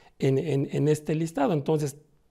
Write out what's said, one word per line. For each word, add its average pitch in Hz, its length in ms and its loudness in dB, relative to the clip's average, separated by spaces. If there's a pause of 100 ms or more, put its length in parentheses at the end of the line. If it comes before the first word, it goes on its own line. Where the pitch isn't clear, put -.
(200)
en, 135 180 2
en, 139 320 0
en 143 160 0
este 151 300 0
listado. 180 380 -2
Entonces, 147 420 -2 (340)